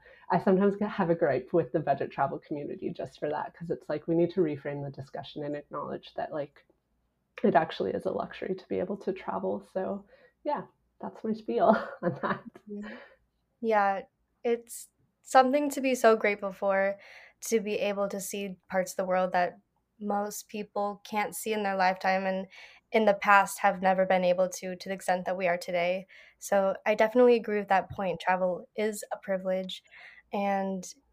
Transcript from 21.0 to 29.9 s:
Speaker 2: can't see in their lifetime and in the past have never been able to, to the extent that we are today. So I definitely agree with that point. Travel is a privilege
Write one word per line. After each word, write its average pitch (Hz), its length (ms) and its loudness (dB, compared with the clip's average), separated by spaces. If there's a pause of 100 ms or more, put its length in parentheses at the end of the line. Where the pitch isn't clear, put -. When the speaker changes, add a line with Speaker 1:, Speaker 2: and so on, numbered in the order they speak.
Speaker 2:
can't 208 300 -4
see 220 180 -4
in 214 100 -2
their 196 120 0
lifetime 190 500 2
and 190 220 -2 (440)
in 220 140 4
the 208 80 8
past 196 460 4
have 190 220 2
never 190 240 4
been 185 200 2
able 180 240 2
to, 185 260 -10
to 190 140 -12
the 196 60 -4
extent 185 300 -2
that 185 120 -4
we 185 100 0
are 175 100 0
today. 180 500 -2 (320)
So 196 360 2 (100)
I 214 100 2
definitely 240 400 6
agree 208 240 -2
with 196 100 -4
that 180 220 4
point. 175 280 -4
Travel 180 560 0
is 214 280 -4 (100)
a 220 40 -10
privilege 185 640 -4 (500)